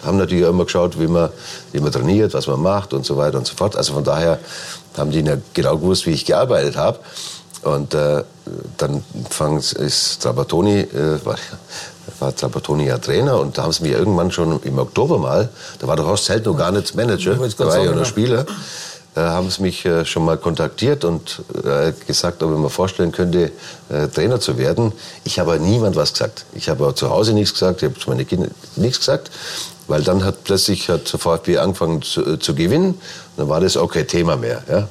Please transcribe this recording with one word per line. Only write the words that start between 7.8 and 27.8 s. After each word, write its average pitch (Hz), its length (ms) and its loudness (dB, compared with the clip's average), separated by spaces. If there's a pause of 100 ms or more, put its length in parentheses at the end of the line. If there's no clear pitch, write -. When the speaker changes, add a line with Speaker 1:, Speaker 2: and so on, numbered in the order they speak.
Speaker 1:
äh, 73 300 2 (540)
dann - 260 -2 (260)
fangs 76 440 -2
ist - 500 -2
Trapattoni, 78 560 2
äh, 76 440 0
war, - 120 -2 (840)
war 69 160 -2
Trapattoni 71 520 -2
ja 64 100 0
Trainer 107 420 0
und 71 200 -2
da 64 40 -2
haben 80 100 0
sie 85 100 -4
mir 71 120 0
irgendwann 87 360 2
schon 80 320 0
im 67 160 -2
Oktober 117 400 0
mal, 82 300 0 (280)
da - 80 -10
war 78 120 0
der 78 100 0
Horst 98 220 0
Held 110 180 2
noch 87 100 0
gar 85 140 2
nicht 101 240 -2
Manager, 95 380 0
Speaker 2:
Ich 120 60 0
wollt's 123 180 -2
Speaker 1:
da - 80 2
Speaker 2:
grad 78 80 4
Speaker 1:
war 87 60 4
ich 95 40 4
ja 90 60 4
Speaker 2:
sagen, 82 100 0
Speaker 1:
noch 82 60 2
Speaker 2:
ja. - 40 -2
Speaker 1:
Spieler, 120 360 2 (720)
äh, 80 40 -2
haben 85 300 0
sie 90 120 -4
mich, 92 240 -2
äh, 82 200 2
schon 82 180 -2
mal 80 140 2
kontaktiert 85 680 0
und, 85 380 -2 (240)
äh, 71 260 2 (160)
gesagt, - 340 -2
ob 82 120 2
ich 76 40 0
mir 76 120 2
vorstellen 90 420 0
könnte, 87 400 2 (380)
äh, 73 180 0
Trainer 107 320 0
zu - 180 -2
werden. 107 360 2 (320)
Ich - 140 -4
habe 82 200 2
niemand 98 380 2
was 73 160 0
gesagt. - 400 -6
Ich - 160 -6
habe 71 180 2
auch 69 60 2
zu 80 160 -2
Hause 107 240 4
nichts 104 200 2
gesagt, 92 300 0